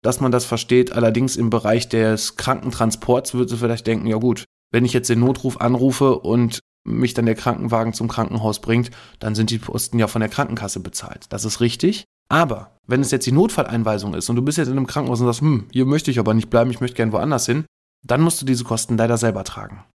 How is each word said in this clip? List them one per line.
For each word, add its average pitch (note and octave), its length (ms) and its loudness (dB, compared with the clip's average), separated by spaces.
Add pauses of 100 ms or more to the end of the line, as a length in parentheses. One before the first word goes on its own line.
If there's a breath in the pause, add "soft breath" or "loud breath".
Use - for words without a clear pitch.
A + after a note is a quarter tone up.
dass - 180 -2
man C3 120 2
das B2 140 0
versteht. B2 460 2
Allerdings A#2 440 2
im A2+ 140 0
Bereich A2+ 400 0
des A2 460 0
Krankentransports B2 960 0
würdest B2 180 0
du A#2 60 -4
vielleicht A#2 280 -2
denken, A2 200 0
ja A2 100 0
gut, A#2 300 0 (260)
wenn A#2+ 140 4
ich A#2+ 80 0
jetzt B2 160 0
den A#2 100 4
Notruf B2+ 400 0
anrufe B2+ 580 4
und A#2 420 0 (240)
mich A#2+ 300 0
dann A#2 120 0
der A2+ 80 2
Krankenwagen A2+ 580 -2
zum A2+ 160 -4
Krankenhaus A2 520 -2
bringt, A#2 300 0 (280 loud breath)
dann G#2+ 160 -4
sind A2 160 0
die A2+ 80 -4
Kosten - 400 -4
ja A2 80 4
von A2 140 -4
der A2 80 0
Krankenkasse A2 520 -4
bezahlt. - 500 -14
Das G#2 140 -8
ist G#2+ 160 -6
richtig. E3 440 0 (240)
Aber C#3+ 480 -2 (100)
wenn B2+ 140 2
es C3 100 0
jetzt B2+ 160 0
die B2 60 0
Notfalleinweisung A2+ 840 0
ist F2 160 -4
und A#2+ 60 2
du B2 60 0
bist D3 160 0
jetzt C#3+ 100 0
in C3+ 80 -2
einem C3 100 0
Krankenhaus B2+ 340 -2
und B2 60 4
sagst, A#2+ 140 0
„Hm, C#3+ 320 2
hier B2+ 120 2
möchte C#3+ 260 2
ich A#2+ 80 0
aber G#2+ 140 2
nicht A2 160 2
bleiben, A#2+ 220 4
ich A#2+ 100 -6
möchte B2 160 -4
gern A2+ 160 0
woanders B2+ 340 0
hin“, D3 180 0 (420)
dann C3 140 2
musst E3 200 2
du C3+ 60 -6
diese A#2+ 180 0
Kosten A2+ 320 -2
leider A#2 220 2
selber G#2+ 260 -2
tragen. G2+ 400 -14 (160)